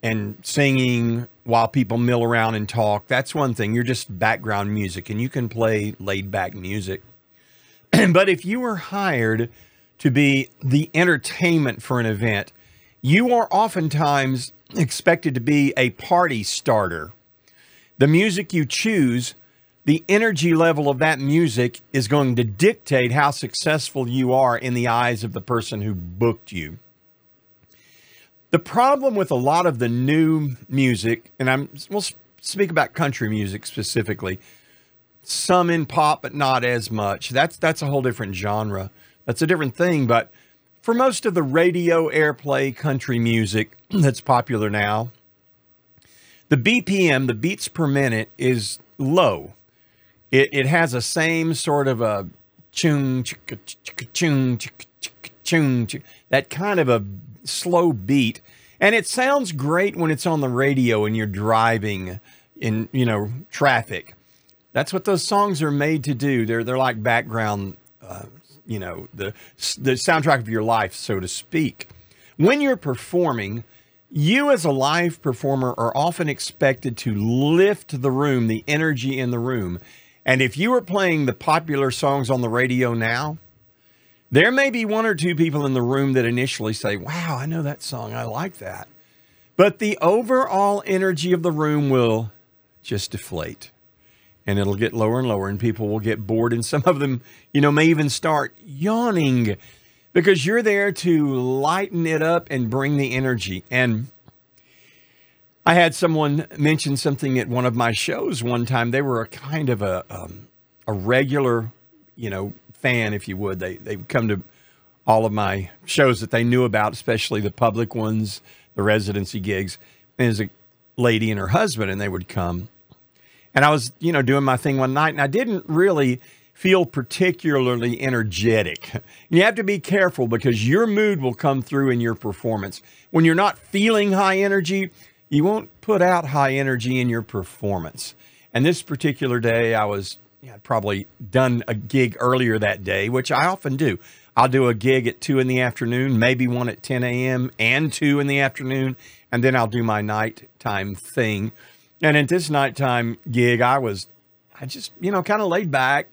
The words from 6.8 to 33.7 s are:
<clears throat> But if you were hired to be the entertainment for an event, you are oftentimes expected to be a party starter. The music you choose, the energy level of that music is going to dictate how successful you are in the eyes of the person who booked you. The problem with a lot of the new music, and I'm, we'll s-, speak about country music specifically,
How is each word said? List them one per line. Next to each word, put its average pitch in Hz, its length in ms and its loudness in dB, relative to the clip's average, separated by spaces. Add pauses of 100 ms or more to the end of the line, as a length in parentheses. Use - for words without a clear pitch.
<clears throat> 196 220 4
But 185 160 6
if 185 160 0
you 214 160 -4
were 233 160 -4
hired 123 720 -2 (520)
to 151 100 2
be 135 400 2 (120)
the 147 300 2
entertainment 165 880 0
for 127 180 -2
an 117 40 0
event, 107 480 -2 (480)
you 208 320 2
are 233 180 0
oftentimes 147 1040 0 (240)
expected 160 600 0
to 127 40 -2
be 139 340 2
a 127 160 2
party 170 520 0
starter. 95 720 -2 (840)
The 135 100 6
music 185 460 2
you 160 140 0
choose, 127 680 0 (520)
the 160 200 2
energy 185 480 2
level 156 360 4
of 131 80 0
that 156 200 2
music 135 640 2 (140)
is 127 140 0
going 135 280 2
to 123 80 2
dictate 123 680 0
how 143 180 2
successful 135 760 -4
you 127 280 0
are 127 240 4
in 123 160 -4
the 123 140 -2
eyes 117 360 0
of 107 80 -6
the - 80 -8
person 110 400 -4
who 104 140 -4
booked 92 580 -2
you. 82 260 -8 (1700)
The - 100 2
problem 262 560 2
with 190 160 0
a 139 40 0
lot 151 300 2
of 135 140 0
the 120 80 0
new 151 640 2 (160)
music, 123 720 0
and 131 100 0
I'm, 135 200 -2 (200)
we'll 202 80 -4
s-, - 160 -8 (260)
speak 190 300 -4
about 156 240 -2
country 139 340 -2
music 104 380 -4
specifically, 101 720 -4 (840)